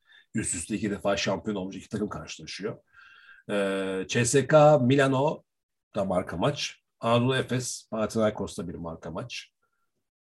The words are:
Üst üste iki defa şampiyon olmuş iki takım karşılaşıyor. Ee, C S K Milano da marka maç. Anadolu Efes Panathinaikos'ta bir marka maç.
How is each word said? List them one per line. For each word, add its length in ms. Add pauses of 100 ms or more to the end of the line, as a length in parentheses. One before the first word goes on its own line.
(340)
Üst 200
üste 200
iki 160
defa 260
şampiyon 400
olmuş 200
iki 120
takım 200
karşılaşıyor. 680 (720)
Ee, 580
C 160
S 220
K 320
Milano 640 (520)
da 100
marka 320
maç. 460 (180)
Anadolu 360
Efes 540
Panathinaikos'ta 800
bir 60
marka 360
maç. 420 (680)